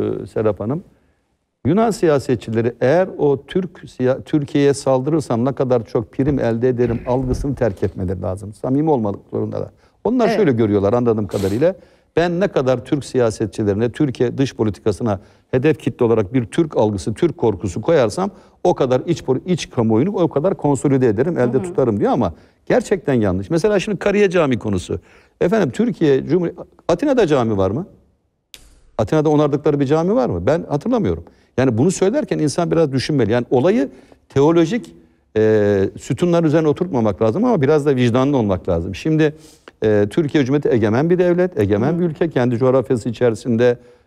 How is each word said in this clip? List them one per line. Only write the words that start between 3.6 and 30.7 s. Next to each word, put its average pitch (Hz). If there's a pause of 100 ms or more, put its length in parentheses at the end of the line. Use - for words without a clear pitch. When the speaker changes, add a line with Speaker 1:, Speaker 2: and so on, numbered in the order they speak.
Speaker 1:
siya-, 127
Türkiye'ye 143
saldırırsam 131
ne 139
kadar 123
çok -
prim 135
elde 117
ederim 120
algısını 127
terk 110
etmeleri 92
lazım. 98
Samimi 143
olmak 107 (160)
zorundalar. 107 (360)
Onlar 254
Speaker 2:
Evet. 220
Speaker 1:
şöyle 180
görüyorlar 104
anladığım 117
kadarıyla. 110 (420)
Ben 175
ne 202
kadar 131
Türk 143
siyasetçilerine, 110
Türkiye 120
dış 135
politikasına 107 (300)
hedef 139
kitle -
olarak 110
bir 123
Türk 160
algısı, 107
Türk 170
korkusu 104
koyarsam 165 (340)
o 170
kadar 127
iç 170
poli-, 127
iç 180
kamuoyunu 113
o 180
kadar 175
konsolide 135
ederim, 127
elde 120
Speaker 2:
Hı 135
hı. 101
Speaker 1:
tutarım 113
diyor 247
ama 110 (340)
gerçekten 185
yanlış. 98
Mesela 202
şimdi 196
Kariye 202
Cami 147
konusu. 95 (400)
Efendim 190
Türkiye 151
Cumhur-, 175 (360)
Atina'da 247
cami 120
var 95
mı? 151 (1120)
Atina'da 151
onardıkları 147
bir 135
cami 165
var 247
mı? 90
Ben 160
hatırlamıyorum. 143 (340)